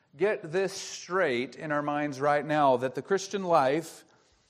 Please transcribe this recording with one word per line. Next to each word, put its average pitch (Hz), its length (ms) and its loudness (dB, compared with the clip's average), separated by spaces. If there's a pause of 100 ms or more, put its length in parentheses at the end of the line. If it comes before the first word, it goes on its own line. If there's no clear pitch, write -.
(160)
get 170 360 -2
this 185 220 0
straight 139 840 -2
in 156 140 -8
our 147 120 0
minds 147 360 -2
right 147 240 2
now, 147 340 4
that 127 180 -4
the 139 80 -6
Christian 196 400 -2
life, 156 600 2 (460)